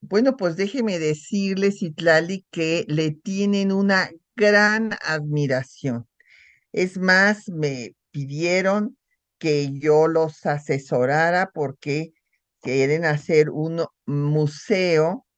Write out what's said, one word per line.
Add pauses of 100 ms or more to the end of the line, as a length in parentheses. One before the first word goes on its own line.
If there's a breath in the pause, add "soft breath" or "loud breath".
Bueno,
pues
déjeme
decirle,
Citlali,
que
le
tienen
una (240)
gran
admiración. (680 soft breath)
Es
más,
me (160)
pidieron (400)
que (100)
yo
los
asesorara
porque (500)
quieren
hacer
un (220)
museo (120)